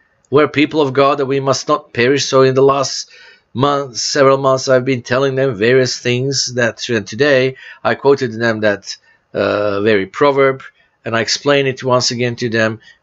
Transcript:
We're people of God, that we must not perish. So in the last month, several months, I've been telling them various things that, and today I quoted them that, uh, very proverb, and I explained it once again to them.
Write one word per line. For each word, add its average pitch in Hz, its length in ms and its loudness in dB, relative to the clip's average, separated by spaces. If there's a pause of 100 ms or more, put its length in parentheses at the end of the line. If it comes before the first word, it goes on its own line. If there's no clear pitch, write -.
(280)
We're 143 180 4
people 147 360 0
of 131 100 0
God, 139 260 2
that 139 80 -2
we 139 140 -2
must 131 260 -2
not - 280 -4
perish. 127 320 0
So 135 160 4
in 131 120 4
the 131 60 2
last 135 500 0 (440)
month, 139 420 -2
several 135 400 2
months, 135 320 0
I've 127 160 2
been 131 160 -2
telling 135 340 -2
them 131 200 0
various 123 440 2
things 127 580 -4
that, 120 340 -2
and 107 160 -2
today 131 500 0 (260)
I 117 120 -2
quoted 135 380 0
them 113 280 -2
that, 101 380 -2 (340)
uh, 101 480 -2
very 104 240 2
proverb, 135 580 0 (440)
and 117 100 -4
I 117 60 0
explained 139 460 0
it 131 140 -6
once 127 280 0
again 120 260 -2
to 123 140 -4
them. 110 300 -2 (220)